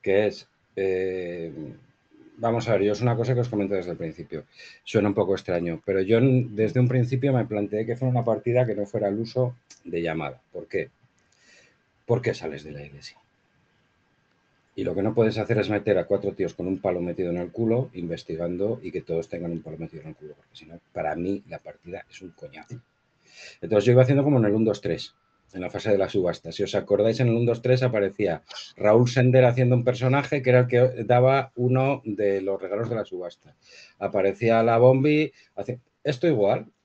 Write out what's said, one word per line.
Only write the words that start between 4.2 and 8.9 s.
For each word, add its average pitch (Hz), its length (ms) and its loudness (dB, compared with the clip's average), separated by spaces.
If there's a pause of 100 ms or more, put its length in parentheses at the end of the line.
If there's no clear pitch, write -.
Suena 104 260 2
un 98 40 -2
poco 98 220 0
extraño, 85 500 -4
pero 95 160 0
yo 104 160 4
en, 127 380 2
desde 110 240 0
un 123 80 4
principio 127 440 0
me 120 140 0
planteé 107 400 -4
que 110 100 -4
fuera 131 160 -2
una 123 140 0
partida 120 400 0
que 107 100 -4
no 101 120 -4
fuera 104 200 -2